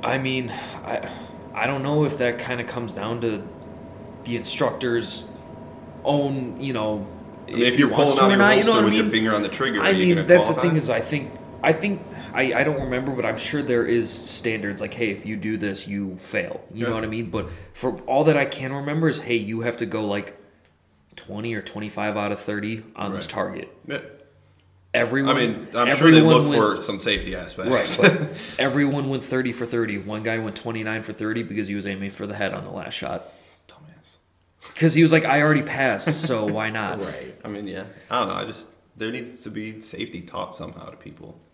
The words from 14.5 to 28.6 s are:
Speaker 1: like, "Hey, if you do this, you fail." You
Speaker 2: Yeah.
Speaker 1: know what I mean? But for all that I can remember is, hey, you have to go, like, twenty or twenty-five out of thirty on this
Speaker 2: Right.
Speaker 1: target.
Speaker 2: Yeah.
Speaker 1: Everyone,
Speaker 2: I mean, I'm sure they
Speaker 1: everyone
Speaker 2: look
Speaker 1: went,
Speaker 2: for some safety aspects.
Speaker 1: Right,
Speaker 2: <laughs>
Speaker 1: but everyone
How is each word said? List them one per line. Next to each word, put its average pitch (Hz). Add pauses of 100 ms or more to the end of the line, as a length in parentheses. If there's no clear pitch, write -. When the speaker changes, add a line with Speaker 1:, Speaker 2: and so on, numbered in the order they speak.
Speaker 1:
like, 110
"Hey, 113
if 98
you 107
do 107
this, 98
you 98
fail." - (140)
You 110
Speaker 2:
Yeah. 120
Speaker 1:
know 113
what 110
I -
mean? 110
But 101 (240)
for -
all 143
that 156
I 139
can 135
remember 147
is, 139
hey, 120
you 110
have 117
to 117
go, 107
like, 101 (800)
twenty 110
or 104
twenty-five 104
out 104
of 95
thirty 107 (140)
on 98
this 90
Speaker 2:
Right. -
Speaker 1:
target. - (180)
Speaker 2:
Yeah. 135 (960)
Speaker 1:
Everyone, 127
Speaker 2:
I 123
mean, 110
I'm 120
sure 160
they 160
Speaker 1:
everyone 156
Speaker 2:
look -
Speaker 1:
went, 113
Speaker 2:
for 104
some 101
safety 92
aspects. 92
Speaker 1:
Right, -
Speaker 2:
<laughs> 175
Speaker 1:
but 151 (300)
everyone 139